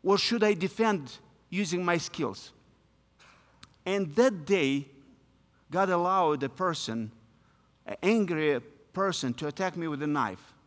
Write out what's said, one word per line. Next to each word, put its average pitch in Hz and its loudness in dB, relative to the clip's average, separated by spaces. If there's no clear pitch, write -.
or 190 4
should 220 0
I 214 4
defend 185 -2
using 180 -2
my 175 2
skills?" - -6
And 185 -2
that 214 2
day, 143 2
God 185 2
allowed 175 2
a 135 -2
person, 127 -4
an - -10
angry 170 2
person, 175 -2
to 151 -6
attack 185 -4
me 165 -6
with 147 -6
a 151 -4
knife. 127 -2